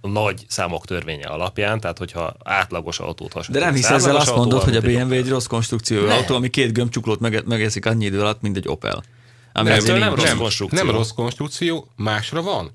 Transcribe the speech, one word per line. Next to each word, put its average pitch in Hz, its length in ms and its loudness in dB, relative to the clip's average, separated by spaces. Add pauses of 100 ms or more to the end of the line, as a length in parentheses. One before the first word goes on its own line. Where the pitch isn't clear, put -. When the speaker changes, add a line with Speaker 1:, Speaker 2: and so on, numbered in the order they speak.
Speaker 1:
a 98 80 -8
nagy 101 400 0
számok 87 380 -4
törvénye 78 400 -6
alapján, 92 540 -2
tehát 87 180 -6
hogyha 85 360 -6 (100)
átlagos 87 540 -2
autót 85 340 -10
hasonlít 104 300 -4
Speaker 2:
De 180 60 0
nem 139 80 2
hisz 123 80 2
Speaker 1:
átlagos 123 200 4
Speaker 2:
ezzel 139 120 4
azt 147 120 4
Speaker 1:
autóval, 120 180 4
Speaker 2:
mondod, 127 180 4
hogy 117 120 4
a 113 40 4
Speaker 1:
mint 120 180 4
egy 123 60 2
Speaker 2:
B 127 40 0
M - 20 0
W - 20 2
egy 127 80 2
Speaker 1:
Opel. 127 120 0
Speaker 2:
rossz 123 140 -2
konstrukciójú 113 600 0
Speaker 1:
Nem. 104 100 4
Speaker 2:
autó, 127 180 0
ami 123 160 0
két 120 220 2
gömbcsuklót 117 480 0
mege-, 110 240 0
megeszik 107 420 -2
annyi 113 180 2
idő 98 160 0
alatt, 107 200 0
mint 101 160 -2
egy 95 120 -6
Opel. 50 340 -4 (500)
Ami 110 160 2
Speaker 1:
Nem, 107 100 6
Speaker 2:
azért 113 200 4
Speaker 1:
nem 214 100 2
Speaker 2:
nincs. 147 120 0
Speaker 1:
rossz 160 80 4
Speaker 3:
Nem, 113 100 2
Speaker 1:
konstrukció. 107 460 -2
Speaker 3:
nem 139 60 2
rossz 113 200 2
konstrukció, 147 880 -4
másra 107 460 -2
van. 156 320 -4